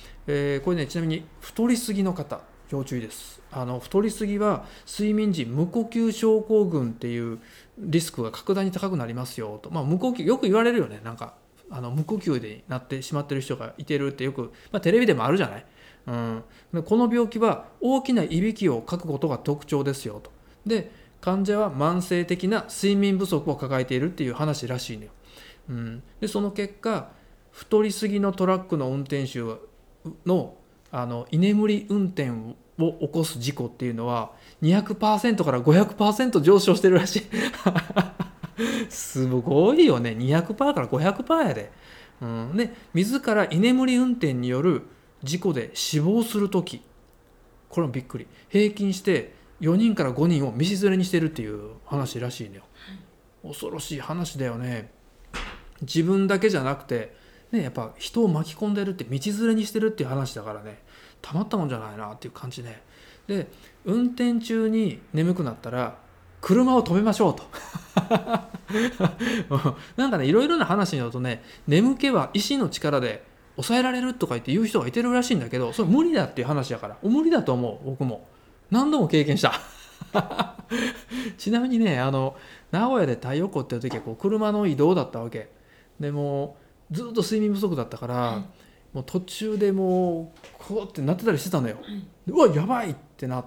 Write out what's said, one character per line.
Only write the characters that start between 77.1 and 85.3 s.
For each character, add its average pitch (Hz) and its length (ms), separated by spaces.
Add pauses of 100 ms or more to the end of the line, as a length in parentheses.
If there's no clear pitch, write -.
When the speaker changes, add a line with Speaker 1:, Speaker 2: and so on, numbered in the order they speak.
Speaker 1:
理 320 80
だ 311 120
と 139 100
思 123 320
う、 135 60
僕 135 140
も。 117 220 (440)
何 269 200
度 302 100
も 165 80
経 151 160
験 143 140
し - 40
た。 139 100 (600)
<laughs> - 440 (800)
ち - 120
な 233 100
み 254 80
に 247 100
ね、 180 220
あ 131 100
の、 135 260 (340)
名 202 180
古 254 120
屋 170 60
で 127 80
太 127 220
陽 170 100
光 147 180
っ - 20
て 123 100
る 117 40
時 123 160
は 110 60
こ 113 100
う 113 40
車 214 360
の 208 140
移 151 100
動 151 180
だ 180 80
っ 196 80
た 120 100
わ 117 100